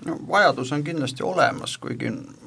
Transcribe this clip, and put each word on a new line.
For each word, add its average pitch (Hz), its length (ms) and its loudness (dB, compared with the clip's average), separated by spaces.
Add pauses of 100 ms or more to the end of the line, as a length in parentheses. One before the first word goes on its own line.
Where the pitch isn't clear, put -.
No, - 120 -4 (100)
vajadus 156 440 4
on 147 120 0
kindlasti 156 380 -4
olemas, 151 560 2
kuigi 117 320 -4 (360)